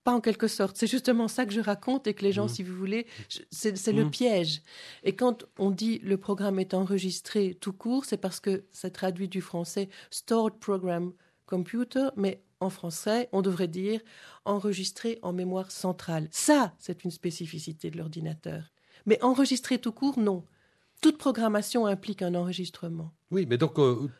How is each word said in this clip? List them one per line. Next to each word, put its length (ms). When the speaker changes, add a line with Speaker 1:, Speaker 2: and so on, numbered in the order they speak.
Speaker 1:
pas 80
en 80
quelque 260
sorte. 300
C'est 100
justement 400
ça 200
que 80
je 60
raconte 460
et 60
que 100
les 100
gens, 120
Speaker 2:
Mhm. 60
Speaker 1:
si 120
vous 140
voulez, 300
je, 80
c'est, 280
c'est 140
le 120
Speaker 2:
Mhm. 60
Speaker 1:
piège. 520
Et 120
quand 300
on 120
dit 340
le 140
programme 400
est 160
enregistré 840
tout 140
court, 320
c'est 140
parce 220
que 320
ça 180
traduit 380
du 120
français 480
stored 480
program 540
computer, 680
mais 260
en 80
français, 640
on 80
devrait 280
dire 320
enregistré 760
en 100
mémoire 380
centrale. 600
Ça, 480
c'est 260
une 60
spécificité 800
de 80
l'ordinateur. 720
Mais 160
enregistré 560
tout 140
court, 260
non. 260
Toute 160
programmation 680
implique 340
un 140
enregistrement. 800
Speaker 2:
Oui, 180
mais 80
donc, 220
euh, 300